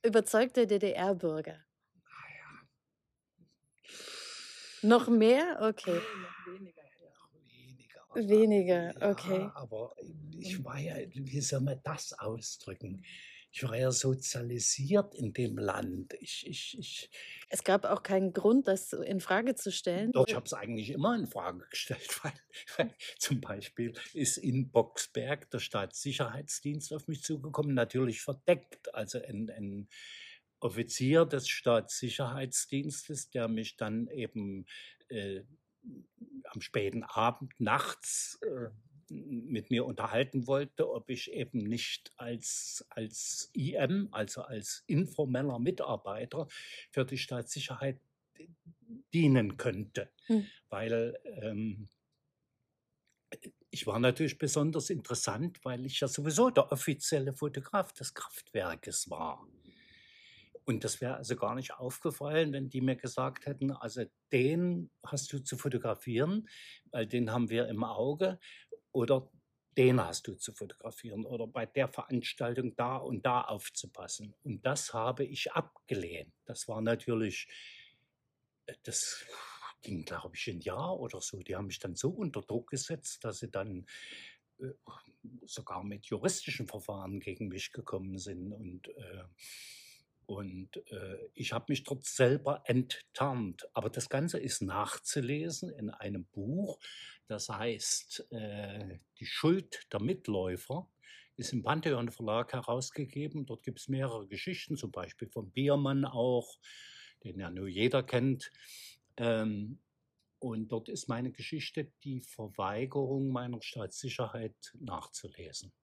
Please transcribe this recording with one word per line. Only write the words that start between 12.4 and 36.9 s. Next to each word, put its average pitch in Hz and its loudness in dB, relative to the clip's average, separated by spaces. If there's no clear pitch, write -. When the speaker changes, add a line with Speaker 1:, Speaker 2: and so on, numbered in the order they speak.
Speaker 2:
Ich - -6
war 113 0
ja 131 4
sozialisiert 131 2
in 107 -2
dem 107 0
Land. 95 0
Ich, - -8
ich, - -8
ich - -10
Speaker 1:
Es - -2
gab 196 6
auch 196 2
keinen 190 4
Grund, 233 8
das 190 2
in - -2
Frage 233 2
zu - -4
stellen? 185 0
Speaker 2:
Doch, 131 8
ich - 2
hab's - -4
eigentlich 110 -4
immer 160 2
in 190 0
Frage 90 -6
gestellt, - -6
<laughs> - -12
weil, 147 -6
weil - 0
zum 127 2
Beispiel 110 -4
ist 151 2
in 131 2
Boxberg 127 2
der 117 -2
Staatssicherheitsdienst 135 -4
auf 151 -6
mich 147 -6
zugekommen, 147 0
natürlich 123 2
verdeckt. - 0
Also 110 -4
ein, 107 -4
ein 101 -8
Offizier 131 4
des 139 2
Staatssicherheitsdienstes, 131 0
der 117 0
mich 110 -2
dann 113 -2
eben, 101 -6
äh, 98 -6
am - -8
späten 107 -2